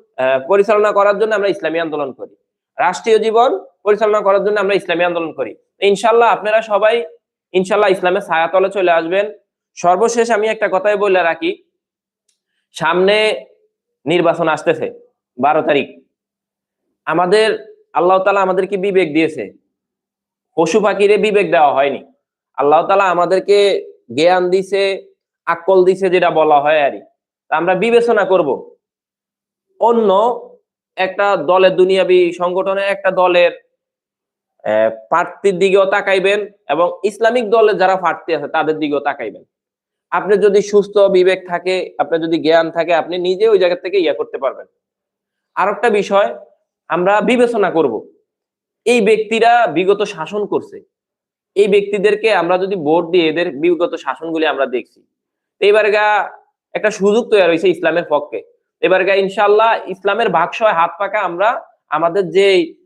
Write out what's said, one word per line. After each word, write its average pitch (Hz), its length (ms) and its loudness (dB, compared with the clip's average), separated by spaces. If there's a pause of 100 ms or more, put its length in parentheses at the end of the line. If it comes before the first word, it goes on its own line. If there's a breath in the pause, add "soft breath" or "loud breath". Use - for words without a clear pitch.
(160)
আহ, 131 300 -2
পরিচালনা 208 460 2
করার 202 260 2
জন্য 220 160 0
আমরা 202 140 -2
ইসলামী 160 300 -4
আন্দোলন 151 340 -6
করি। - 240 -18 (420)
রাষ্ট্রীয় 202 400 0
জীবন 233 460 0 (180)
পরিচালনা 208 380 0
করার 196 240 2
জন্য 208 160 0
আমরা 196 140 0
ইসলামী 175 300 -2
আন্দোলন 170 280 -4
করি। 117 220 -8 (260)
ইনশাআল্লাহ 220 520 2
আপনারা 214 300 0
সবাই 220 420 0 (480)
ইনশাআল্লাহ 196 380 0
ইসলামের 185 320 -2
ছায়াতলে 175 480 -2
চলে 185 200 0
আসবেন। 170 420 -2 (420)
সর্বশেষ 220 560 0
আমি 214 180 0
একটা 220 240 -2
কথাই 208 240 0
বলে 190 260 0
রাখি, 165 400 -4 (1120)
সামনে 190 720 0 (600)
নির্বাচন 165 440 0
আসতেছে 151 440 -4 (460)
বারো 147 240 2
তারিখ। 143 260 0 (1160)
আমাদের 185 680 0 (180)
আল্লাহ 180 260 2
তাআলা 196 220 2
আমাদেরকে 190 360 -2
বিবেক 185 360 0
দিয়েছে, 131 400 -2 (1040)
পশু 165 240 2
পাখিরে 202 360 2
বিবেক 196 340 0
দেওয়া 151 220 4
হয়নি। 135 320 -2 (500)
আল্লাহ 156 320 2
তাআলা 196 180 2
আমাদেরকে 185 540 0 (560)
জ্ঞান 180 360 2
দিছে, 196 520 -2 (440)
আকল 180 380 2
দিছে, 190 260 0
যেটা 175 200 2
বলা 156 300 4
হয় 151 220 2
আর 135 80 2
কি। 104 100 -12 (480)
তা 147 80 -4
আমরা 175 180 0
বিবেচনা 226 500 2
করব, 160 520 -2 (1040)
অন্য 226 300 2 (840)
একটা 190 400 0
দলের, 180 400 2
দুনিয়াবি 180 560 2
সংগঠনের 185 520 -4
একটা 196 260 -2
দলের, 175 420 2 (1120)
আহ, 110 260 0 (180)
প্রার্থীর 175 500 -2
দিকেও 196 260 2
তাকাইবেন 196 640 0 (220)
এবং 170 360 -2
ইসলামিক 226 460 0
দলের 214 280 2
যারা 185 180 2
প্রার্থী 170 380 -4
আছে 143 140 -6
তাদের 156 300 -2
দিকেও 147 220 -4
তাকাইবেন। 127 440 -8 (680)
আপনি 180 260 0
যদি 202 260 2
সুস্থ 202 360 0
বিবেক 185 500 2
থাকে, 175 500 -6
আপনার 160 220 -2
যদি 165 180 -2
জ্ঞান 160 320 2
থাকে, 165 240 -2
আপনি 160 240 -4
নিজে 185 300 0
ওই 208 100 4
জায়গা 180 180 0
থেকে 185 220 -4
ইয়া 151 160 0
করতে 143 240 -10
পারবেন। 120 280 -6 (880)
আর 185 140 0
একটা 214 220 0
বিষয় 202 440 0 (540)
আমরা 180 320 0
বিবেচনা 214 500 0
করব, 139 380 -2 (760)
এই 240 160 2
ব্যক্তিরা 220 680 2
বিগত 185 360 0
শাসন 190 440 -8
করছে, - 340 -8 (720)
এই 202 140 -2
ব্যক্তিদেরকে 208 640 0
আমরা 175 240 0
যদি 196 180 -4
ভোট 160 280 0
দিই, 165 240 0
এদের 170 220 -4
বিগত 165 440 -2
শাসনগুলি 160 520 -6
আমরা 135 200 -2
দেখছি। 120 340 -10 (580)
তো 190 80 0
এবার 208 240 4
গা 208 400 0 (420)
একটা 190 180 -2
সুযোগ 208 400 0
তৈরি 208 120 4
হয়েছে 170 260 2
ইসলামের 165 400 0
পক্ষে। 143 340 -4 (380)
এবার 180 240 2
গা 196 100 0
ইনশাআল্লাহ 208 760 0
ইসলামের 202 380 -2
বাক্সয় 175 440 0
হাত 170 260 0
পাকা 202 220 -4
আমরা 190 440 -2 (240)
আমাদের 170 420 -2
যে 185 440 2 (120)